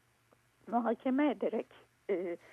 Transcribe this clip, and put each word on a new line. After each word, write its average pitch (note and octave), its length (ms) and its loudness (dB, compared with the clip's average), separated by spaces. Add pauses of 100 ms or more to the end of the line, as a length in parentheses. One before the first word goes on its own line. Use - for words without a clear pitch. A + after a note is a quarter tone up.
(680)
muhakeme A#3+ 640 2
ederek, A3+ 360 -2 (440)
e, F3 260 -2 (160)